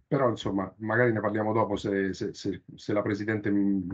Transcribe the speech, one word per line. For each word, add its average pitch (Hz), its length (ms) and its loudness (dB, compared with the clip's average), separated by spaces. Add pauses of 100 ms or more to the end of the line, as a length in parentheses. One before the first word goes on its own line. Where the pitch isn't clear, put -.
però 135 200 2
insomma 98 500 -2
magari 113 340 2
ne 107 80 0
parliamo 107 320 0
dopo 104 240 2
se, 98 380 0
se, - 200 -6
se, 90 280 -6 (120)
se - 180 -6
la 104 80 2
Presidente 104 520 -2
mi, 98 420 2